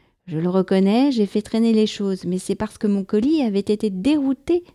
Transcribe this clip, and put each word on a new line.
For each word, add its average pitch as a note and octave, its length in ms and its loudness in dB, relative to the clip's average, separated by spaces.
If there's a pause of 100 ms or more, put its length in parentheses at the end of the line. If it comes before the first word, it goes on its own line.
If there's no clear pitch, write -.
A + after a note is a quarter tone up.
(260)
Je D3+ 100 -8
le F3 140 0
reconnais, G3 600 2
j'ai A3 120 2
fait G#3 160 -2
traîner A3+ 320 0
les G#3+ 140 4
choses, G3 400 -6
mais F3+ 100 -2
c'est F#3+ 200 -4
parce G#3+ 200 -8
que - 100 -4
mon G3+ 180 0
colis C#4 360 0
avait G#3 180 0
été G#3+ 300 -2
dérouté C4+ 760 -2 (100)